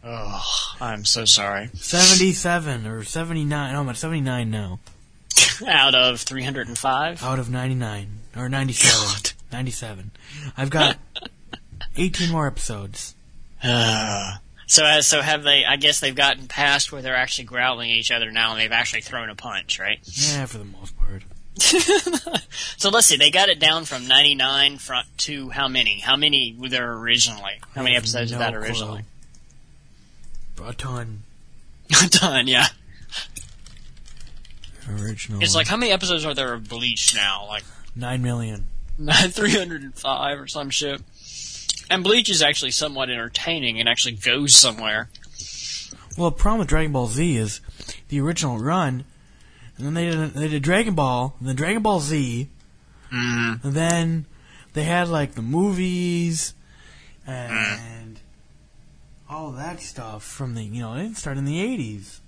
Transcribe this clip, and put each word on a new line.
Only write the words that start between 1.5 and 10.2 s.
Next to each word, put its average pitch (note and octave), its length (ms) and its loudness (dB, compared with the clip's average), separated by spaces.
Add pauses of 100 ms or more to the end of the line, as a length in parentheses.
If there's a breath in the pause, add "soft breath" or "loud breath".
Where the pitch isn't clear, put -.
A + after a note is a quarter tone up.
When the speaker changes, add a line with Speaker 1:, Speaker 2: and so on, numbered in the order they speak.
Speaker 2:
Seventy-seven F3 1120 4
or A2 160 -6
seventy-nine. D3 680 -2
No, C#3+ 80 -2
I'm C3+ 80 -2
at A#2+ 80 -6
seventy-nine C3 520 -2
now. G2+ 300 -4 (420)
Speaker 1:
<laughs> - 460 2
Out C#3 280 6
of B2+ 260 4
three C3 220 -6
hundred C3 260 -4
and A#2 80 -6
five? D3 460 0
Speaker 2:
Out C3 160 -2
of A#2+ 100 -4
ninety-nine. A#2 720 -4 (180)
Or B2 100 -6
ninety-seven. C3 760 2
Speaker 1:
God. - 80 -2 (200)
Speaker 2:
Ninety-seven. A2+ 600 -8 (440 loud breath)